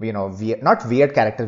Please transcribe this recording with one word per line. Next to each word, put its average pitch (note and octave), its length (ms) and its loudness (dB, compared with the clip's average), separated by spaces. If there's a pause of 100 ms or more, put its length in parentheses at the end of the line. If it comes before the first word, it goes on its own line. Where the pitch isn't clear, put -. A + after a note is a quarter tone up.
you A2 120 -4
know, G2 160 -4 (120)
weird, A2 220 -4
not - 260 2
weird C#3 260 4
characters, A2 340 0